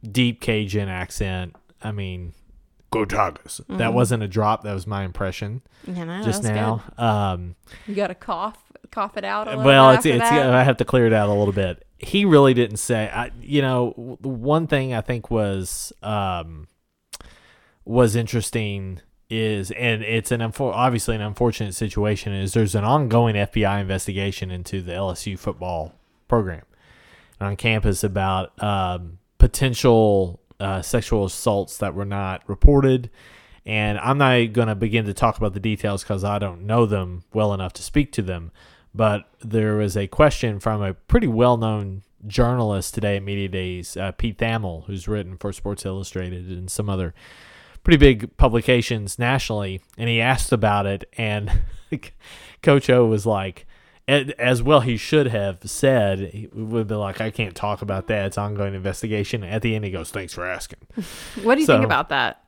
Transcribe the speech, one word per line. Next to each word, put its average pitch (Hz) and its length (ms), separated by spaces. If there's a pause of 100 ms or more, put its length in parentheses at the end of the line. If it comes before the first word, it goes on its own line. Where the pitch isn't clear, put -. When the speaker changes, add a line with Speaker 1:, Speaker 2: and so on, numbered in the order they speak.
Speaker 1:
deep 120 320
Cajun 104 480
accent. 92 640 (260)
I 110 100
mean, 90 420 (580)
go 110 140
Tigers. 95 640
That - 100
Speaker 2:
Mm-hmm. 117 180
Speaker 1:
wasn't 120 280
a 104 40
drop. 107 360
That 104 100
was 95 140
my 101 160
impression 101 580 (240)
Speaker 2:
Yeah, 175 200
no, 180 180
Speaker 1:
just 107 200
Speaker 2:
that 113 100
was - 20
Speaker 1:
now. 107 280 (140)
Speaker 2:
good. 117 60
Speaker 1:
Um, 95 520 (320)
Speaker 2:
You 208 80
gotta 185 200
cough, 202 420 (340)
cough 214 260
it 196 80
out 147 220
a 131 40
little 131 140
Speaker 1:
well, 135 260
Speaker 2:
bit 127 60
Speaker 1:
it's, 127 240
Speaker 2:
after 139 160
Speaker 1:
it's, 139 100
Speaker 2:
that. 123 60
Speaker 1:
I 127 100
have 131 140
to 120 80
clear 123 220
it 110 60
out 104 160
a 104 40
little 101 200
bit. 95 320 (140)
He 202 260
really 143 280
didn't 113 240
say, 107 360
I, 123 180 (100)
you 143 200
know, 127 340
w-, 120 240
the - 100
one 143 380
thing 131 260
I 113 60
think 117 320
was, 98 600 (100)
um, 87 640 (1200)
was 113 300
interesting 104 840 (280)
is, 107 420
and 113 320
it's 110 280
an 117 100
unfor-, 113 320
obviously 120 420
an 107 60
unfortunate 104 540
situation, 104 580
is 98 200
there's 107 220
an 101 80
ongoing 117 520
F 101 180
B 107 120
I 98 140
investigation 95 720
into 90 300
the 87 120
L 92 180
S - 160
U 95 100
football 87 560 (340)
program 92 360 (760)
and 101 100
on 101 60
campus 110 480
about, 95 580
um, 104 560 (200)
potential, 110 1000 (200)
uh, 98 220
sexual 110 440
assaults 101 520
that 98 160
were 98 120
not 98 420
reported. 131 600 (560)
And 107 340
I'm 131 180
not 123 360
gonna 110 220
begin 110 300
to 101 80
talk 113 240
about 101 160
the 101 60
details 101 440
'cause 95 200
I 101 160
don't 90 260
know 113 200
them 92 380 (100)
well 107 200
enough 92 200
to - 100
speak - 300
to - 80
them. 87 300 (440)
But 104 300 (160)
there 107 340
was 104 220
a 101 100
question 101 520
from 107 240
a 95 100
pretty - 340
well-known 110 760 (240)
journalist 104 640
today 101 240
at 98 60
Media 98 260
Days, 90 480
uh, 95 140
Pete 110 260
Thamel, 110 480
who's 98 220
written 101 300
for 101 140
Sports - 340
Illustrated 92 640
and 92 200
some 104 200
other 92 240 (680)
pretty 170 140
big 131 400
publications 117 840
nationally, 110 640 (160)
and 117 120
he 117 120
asked 127 320
about 104 320
it, 98 180 (140)
and 104 340 (400)
<laughs> - 720
Coach 143 280
O 123 160
was 107 200
like, 98 400 (420)
"Ed," 139 320
as 123 240
well 143 180
he 120 140
should 143 320
have 101 360
said, 107 560 (140)
he 104 200
would 110 340
be 107 80
like, 98 240
"I 110 120
can't 101 240
talk 104 260
about 98 260
that. 101 200
It's 98 100
ongoing 104 360
investigation." 104 720
At 104 200
the 113 120
end, 107 100
he 95 60
goes, 90 200
"Thanks 95 220
for 87 120
asking." - 340 (160)
Speaker 2:
<laughs> 202 80 (400)
What 233 120
do 302 60
you 302 60
Speaker 1:
So, 147 60
Speaker 2:
think 110 120
about 147 240
that? 131 380